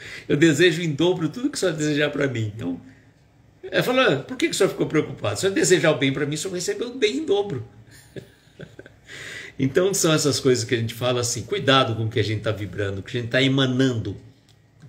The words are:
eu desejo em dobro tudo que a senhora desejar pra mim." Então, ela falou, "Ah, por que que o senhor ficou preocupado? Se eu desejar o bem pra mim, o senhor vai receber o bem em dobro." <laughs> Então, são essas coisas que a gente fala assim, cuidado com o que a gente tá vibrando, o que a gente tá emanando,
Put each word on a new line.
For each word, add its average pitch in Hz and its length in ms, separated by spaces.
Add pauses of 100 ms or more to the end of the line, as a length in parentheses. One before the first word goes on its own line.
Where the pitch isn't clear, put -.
(280)
eu - 80
desejo 160 440
em 165 120
dobro 165 360
tudo 247 220
que - 60
a - 20
senhora 175 180
desejar 151 340
pra 143 180
mim." 110 260
Então, - 260 (840)
ela - 180
falou, 262 200
"Ah, 196 160
por 247 180
que 311 100
que 294 60
o - 20
senhor 185 160
ficou 143 160
preocupado? 135 540
Se 175 80
eu - 20
desejar 170 400
o 139 80
bem 135 140
pra 139 120
mim, 143 120
o - 20
senhor 190 140
vai 180 80
receber 202 240
o 247 100
bem 220 240
em 320 80
dobro." 202 400 (480)
<laughs> - 560 (920)
Então, 180 300
são 170 220
essas 147 260
coisas 123 240
que 113 100
a 117 40
gente 113 160
fala 123 260
assim, 120 220
cuidado 135 520
com 110 100
o 110 40
que 110 100
a 104 60
gente 101 160
tá 113 100
vibrando, 98 500
o - 20
que - 160
a - 20
gente 117 80
tá 127 140
emanando, 127 760 (720)